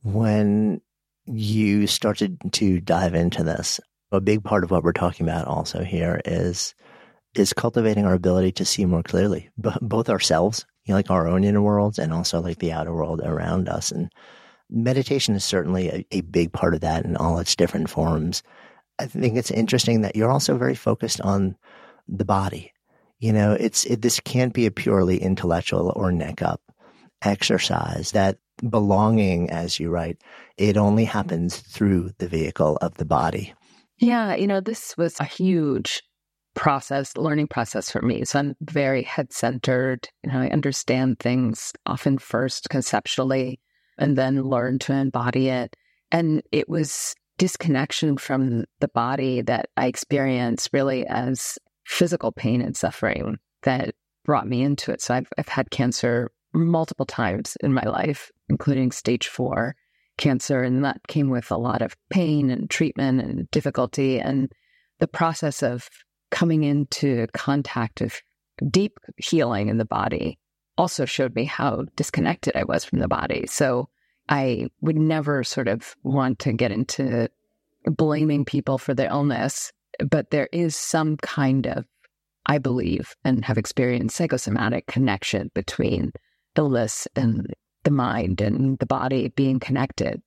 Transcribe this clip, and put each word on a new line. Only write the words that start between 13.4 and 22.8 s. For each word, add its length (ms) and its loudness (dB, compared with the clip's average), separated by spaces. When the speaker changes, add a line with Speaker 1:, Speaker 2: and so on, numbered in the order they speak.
Speaker 1:
us. 240 -4
And 200 -6
meditation 640 0
is 100 -2
certainly 460 0
a, 220 -6
a 100 -2
big 320 0
part 220 2
of 60 -4
that 240 0
in 120 -2
all 220 0
its 160 -2
different 340 0
forms. 540 -2
I 80 -4
think 280 0
it's 140 -2
interesting 520 2
that 140 -2
you're 140 2
also 260 2
very 200 0
focused 460 -2
on 340 2
the 180 -4
body. 460 -2